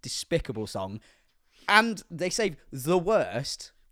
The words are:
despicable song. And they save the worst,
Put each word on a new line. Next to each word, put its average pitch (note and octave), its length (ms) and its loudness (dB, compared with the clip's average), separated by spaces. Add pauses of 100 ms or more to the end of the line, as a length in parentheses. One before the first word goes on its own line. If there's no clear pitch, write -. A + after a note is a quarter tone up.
despicable A#2 680 -4
song. G2 320 -8 (680)
And G#3+ 440 4
they E3+ 180 -4
save G3 280 0 (140)
the C3+ 260 2
worst, C#3 720 0 (200)